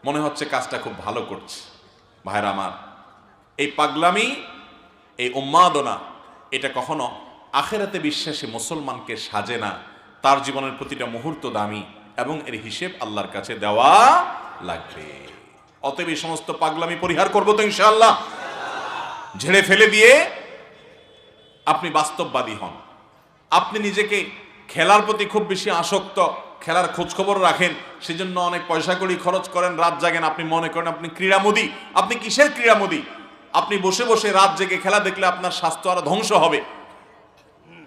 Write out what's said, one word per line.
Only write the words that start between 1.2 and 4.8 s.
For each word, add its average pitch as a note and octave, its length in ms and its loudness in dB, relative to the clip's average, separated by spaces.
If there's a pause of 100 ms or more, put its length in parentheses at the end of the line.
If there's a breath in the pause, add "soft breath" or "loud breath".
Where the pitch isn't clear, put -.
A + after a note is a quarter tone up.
করছে। - 340 -14 (680)
ভাইরা G2+ 240 0
আমার, G2 220 -4 (880)
এই C#3+ 160 -2
পাগলামি, E3 520 2 (920)